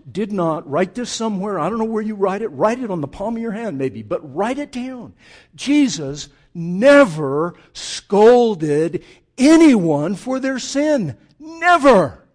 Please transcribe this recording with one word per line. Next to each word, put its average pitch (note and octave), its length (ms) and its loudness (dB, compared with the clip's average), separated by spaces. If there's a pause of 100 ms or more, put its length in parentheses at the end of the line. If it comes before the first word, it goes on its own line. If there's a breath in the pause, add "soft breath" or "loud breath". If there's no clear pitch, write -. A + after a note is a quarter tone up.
(100)
did G3 200 -6
not, E3 400 -4
write E3 240 -4
this B3 160 -10
somewhere. G3+ 480 -6
I D#3 100 -2
don't A3+ 120 -4
know A3+ 40 -4
where A3 180 -4
you G#3+ 120 -6
write G3 260 -2
it. A3+ 80 -6
Write G#3+ 300 -2
it B3 100 -8
on F3+ 120 -6
the C#3 80 -6
palm G#3+ 260 -8
of A3+ 80 -8
your A#3 80 -6
hand, G3+ 260 -8
maybe, B2+ 280 -6
but C#3+ 300 -10
write A#3+ 260 -4
it C#4+ 100 -10
down. B3 420 -12 (440 soft breath)
Jesus D3+ 720 -2 (260 soft breath)
never E3+ 1000 2 (160 soft breath)
scolded G3 1300 2 (340 loud breath)
anyone A#3 800 4
for B3+ 240 -6
their C4 220 -4
sin. C4+ 560 -2 (240 soft breath)
Never. D#4 840 2 (100)